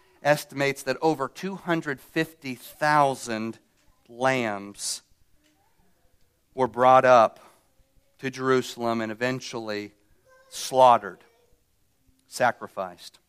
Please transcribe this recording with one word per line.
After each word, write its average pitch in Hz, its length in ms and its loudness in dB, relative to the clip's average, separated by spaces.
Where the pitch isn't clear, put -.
estimates 139 600 -2
that 131 180 -4
over 139 280 -2
two 190 260 -12
hundred 156 460 -6
fifty 156 540 -8
thousand 120 1040 -2
lambs 117 960 -6
were 131 140 0
brought 127 360 6
up 123 360 6
to 135 120 -8
Jerusalem 123 720 -2
and 110 120 -6
eventually 110 800 -8
slaughtered, 120 720 2
sacrificed. 98 920 -6